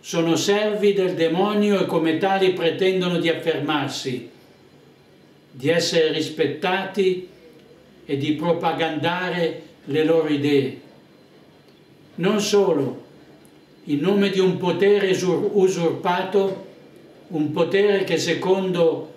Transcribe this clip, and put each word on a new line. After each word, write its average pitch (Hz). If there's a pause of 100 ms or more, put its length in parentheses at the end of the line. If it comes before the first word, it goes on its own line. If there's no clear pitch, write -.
Sono 165
servi 202
del 185
demonio 190
e 165
come 160
tali 190
pretendono 180
di 165
affermarsi, 143 (1200)
di 131
essere 165
rispettati 185 (760)
e 139
di 147
propagandare 165 (240)
le 151
loro 160
idee. 139 (1300)
Non 202
solo, 170 (800)
in 143
nome 196
di 185
un 180
potere 196
usur-, 180
usurpato, 180 (640)
un 151
potere 190
che 175
secondo 170